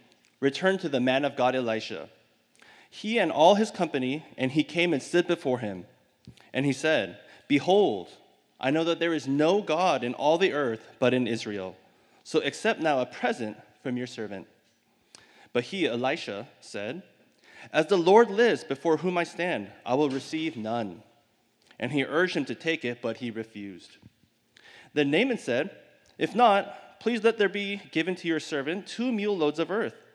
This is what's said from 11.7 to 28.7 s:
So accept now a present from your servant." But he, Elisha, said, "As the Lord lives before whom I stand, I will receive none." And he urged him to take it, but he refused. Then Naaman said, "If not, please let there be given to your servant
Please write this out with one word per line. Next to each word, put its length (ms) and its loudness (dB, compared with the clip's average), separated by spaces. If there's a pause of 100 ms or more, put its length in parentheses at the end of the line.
So 160 0
accept 400 -2
now 200 2
a 60 -2
present 500 -4 (260)
from 140 -4
your 100 -6
servant." 400 -10 (1080)
But 120 0
he, 220 -2
Elisha, 600 -4 (120)
said, 420 -10 (680)
"As 140 2
the 120 4
Lord 320 6
lives 320 2
before 360 0
whom 200 -2
I 60 0
stand, 480 -4 (120)
I 100 -2
will 160 2
receive 460 -6
none." 460 -6 (760)
And 120 -6
he 140 0
urged 320 0
him 80 -2
to 100 -8
take 300 -4
it, 180 -6
but 140 -4
he 160 -8
refused. 640 -12 (1000)
Then 160 2
Naaman 280 2
said, 380 -2 (420)
"If 180 -4
not, 640 2
please 240 0
let 120 2
there 120 2
be 420 -6
given 260 -2
to 120 -6
your 100 0
servant 480 -4